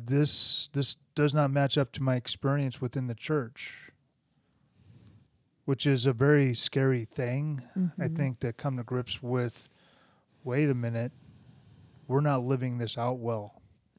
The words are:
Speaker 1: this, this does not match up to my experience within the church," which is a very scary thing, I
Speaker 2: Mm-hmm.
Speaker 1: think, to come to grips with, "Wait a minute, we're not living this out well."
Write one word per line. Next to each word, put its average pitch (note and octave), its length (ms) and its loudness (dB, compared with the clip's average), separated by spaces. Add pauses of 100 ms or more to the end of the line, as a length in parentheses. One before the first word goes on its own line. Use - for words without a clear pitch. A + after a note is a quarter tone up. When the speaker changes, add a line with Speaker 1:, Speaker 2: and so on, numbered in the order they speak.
Speaker 1:
this, - 720 2
this C#3 220 0 (180)
does D3 180 4
not C#3+ 180 4
match C#3 280 2
up C#3 140 0
to - 100 -6
my C3 140 2
experience C#3 680 -2
within B2+ 240 -4
the A#2+ 80 -6
church," - 760 -6 (1700)
which C#3 220 -2
is C3 180 4
a C3+ 80 4
very C#3 420 4
scary C3 520 0
thing, C#3 560 -4 (120)
I - 40 -4
Speaker 2:
Mm-hmm. E3+ 380 -2
Speaker 1:
think, C3+ 240 -2
to A#2+ 120 -4
come C3+ 240 -6
to A#2+ 60 -6
grips B2 400 -6
with, B2 460 -4 (760)
"Wait C#3 240 0
a C#3 60 2
minute, A#2 380 -4 (920)
we're C3 140 2
not C3+ 240 2
living B2+ 320 -2
this A#2 220 -4
out B2 200 -2
well." A2+ 440 -6 (360)